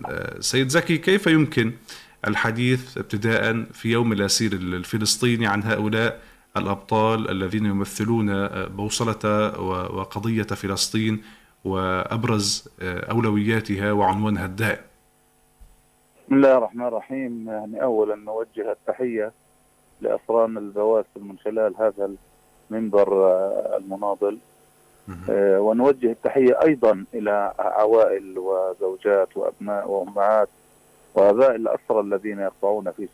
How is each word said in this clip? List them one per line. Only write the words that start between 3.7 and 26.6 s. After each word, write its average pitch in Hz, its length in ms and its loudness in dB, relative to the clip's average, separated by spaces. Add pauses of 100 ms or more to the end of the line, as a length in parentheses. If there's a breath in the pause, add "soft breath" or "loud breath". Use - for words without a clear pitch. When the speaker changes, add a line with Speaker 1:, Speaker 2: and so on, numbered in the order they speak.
Speaker 1:
في - 180 -2
يوم 117 220 2
الأسير 101 400 0
ال-، 90 220 -4
الفلسطيني 113 720 -2
عن 101 160 0
هؤلاء 110 560 0 (380 loud breath)
الأبطال 110 720 0
الذين 95 360 -2
يمثلون، 104 640 -2
آه، 98 380 -4
بوصلة 104 920 -2
و-، 92 400 -6
وقضية 107 440 -4
فلسطين 107 800 -2 (440 loud breath)
وأبرز، 98 1040 -2 (120)
آه، 90 300 -8
أولوياتها 104 800 0
وعنوانها 101 540 0
الدائم؟ 98 360 -4 (1400)
Speaker 2:
بسم 135 100 0
الله 135 220 8
الرحمن 120 300 -2
الرحيم. 117 640 -6
يعني 107 340 -8
أولًا 107 320 2
نوجه 107 560 -6
التحية 113 600 -4 (680)
لأسران 110 560 0
البواسل 104 640 -2
من 98 140 -14 (100)
خلال 107 340 0
هذا 101 300 -2 (640)
المنبر، 104 420 2
آه، 95 640 2
المناضل. 101 600 -4 (720)
Speaker 1:
مهم. 90 100 -14 (120)
Speaker 2:
آه، 101 300 4
ونوجه 120 520 2
التحية 123 520 2